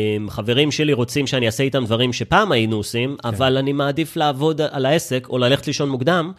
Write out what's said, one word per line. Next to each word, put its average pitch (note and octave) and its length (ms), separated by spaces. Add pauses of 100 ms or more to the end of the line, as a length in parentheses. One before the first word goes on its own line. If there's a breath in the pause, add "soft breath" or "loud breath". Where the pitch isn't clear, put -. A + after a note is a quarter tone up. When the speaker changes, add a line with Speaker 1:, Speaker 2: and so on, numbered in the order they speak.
(300)
Speaker 1:
"חברים A#2+ 420
שלי D3+ 220
רוצים B2 340
שאני B2 180
אעשה A2+ 180
איתם C3+ 220
דברים A#2 280
שפעם F3+ 380
היינו A2+ 240
עושים, A#2 460
Speaker 2:
כן. A#2+ 60
Speaker 1:
אבל C3 300
אני C3+ 160
מעדיף C#3+ 420
לעבוד D3+ 460
על C#3+ 240
העסק C3 440
או B2+ 80
ללכת B2+ 300
לישון D3 220
מוקדם, D#3 500